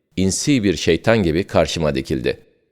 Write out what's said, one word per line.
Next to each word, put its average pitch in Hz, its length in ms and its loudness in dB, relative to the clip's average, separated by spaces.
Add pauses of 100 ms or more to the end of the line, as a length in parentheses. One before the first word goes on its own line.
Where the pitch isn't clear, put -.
(160)
insi 98 480 0
bir 92 120 2
şeytan 98 480 2
gibi 85 200 0
karşıma 78 520 0
dikildi 65 440 -4 (320)